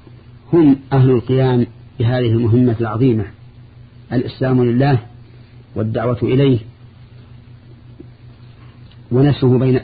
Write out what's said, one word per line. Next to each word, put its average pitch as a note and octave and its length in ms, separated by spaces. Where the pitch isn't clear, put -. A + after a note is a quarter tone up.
هم D#3 220
أهل C3 160
القيام B2+ 580
بهذه B2 320
المهمة A#2 500
العظيمة، A2+ 440
الإسلام B2+ 500
لله B2 360
والدعوة A2+ 480
إليه C3 360
ونشره C3 460
بين، B2+ 260